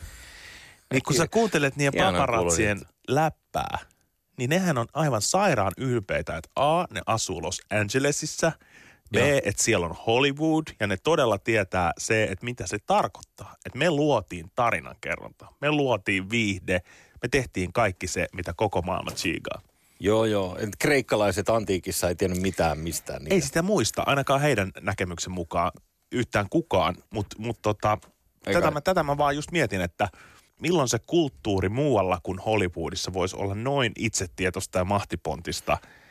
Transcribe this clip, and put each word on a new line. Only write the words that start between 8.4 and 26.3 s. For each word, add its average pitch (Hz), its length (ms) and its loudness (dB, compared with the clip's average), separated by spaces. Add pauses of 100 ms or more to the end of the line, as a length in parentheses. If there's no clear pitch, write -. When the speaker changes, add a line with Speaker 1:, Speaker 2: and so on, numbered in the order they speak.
Speaker 1:
B, - 40 0
Speaker 2:
Joo. 135 280 4
Speaker 1:
että - 200 -2
siellä 98 220 2
on 76 100 -6 (120)
Hollywood, 143 560 4 (160)
ja 104 80 0
ne 98 100 0
todella 139 400 4
tietää 95 600 2
se, 110 260 2
että - 220 -4
mitä 123 220 -8
se 104 180 -4
tarkoittaa. - 680 -2 (100)
Että 123 140 -8
me 151 100 2
luotiin 127 680 0
tarinankerronta, 80 920 -4 (140)
me 147 100 0
luotiin 107 580 0
viihde, 98 520 0 (400)
me 120 100 -2
tehtiin 95 420 -2
kaikki 101 340 0
se, 90 260 -4
mitä 85 200 -8
koko 98 280 -2
maailma 90 300 -4
tsiigaa. - 500 -6 (380)
Speaker 2:
Joo, 110 260 4
joo. 98 340 0
Et 107 100 -4 (100)
kreikkalaiset 107 680 2
antiikissa 92 600 0
ei 87 60 -2
tiennyt 90 260 0
mitään 85 380 0
mistään. - 440 -8
Niitä. - 120 0
Speaker 1:
Ei 175 60 4
sitä 143 200 0
muista, 180 440 0
ainakaan 139 360 2
heidän 101 300 2 (100)
näkemyksen 92 520 -6
mukaan 87 380 -2 (400)
yhtään 110 380 -2